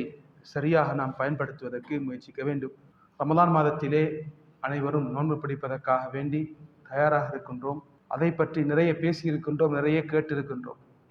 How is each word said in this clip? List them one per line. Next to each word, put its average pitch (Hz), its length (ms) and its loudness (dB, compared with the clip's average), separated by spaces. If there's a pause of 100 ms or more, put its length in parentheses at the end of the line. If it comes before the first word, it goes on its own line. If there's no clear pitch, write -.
(420)
சரியாக 147 520 2
நாம் 135 220 -2
பயன்படுத்துவதற்கு 131 840 -4
முயற்சிக்க 127 420 -8
வேண்டும். 139 320 -4 (440)
ரமலான் 160 320 6
மாதத்திலே 151 520 4 (560)
அனைவரும் 139 520 0
நோன்பு 151 240 0
பிடிப்பதற்காக 135 760 -2
வேண்டி 139 300 -2 (420)
தயாராக 143 460 2
இருக்கின்றோம். 135 500 -8 (280)
அதை 160 240 0
பற்றி 160 340 0
நிறைய 156 280 4
பேசியிருக்கின்றோம், 160 760 0
நிறைய 147 320 2
கேட்டிருக்கின்றோம். 139 800 -4 (300)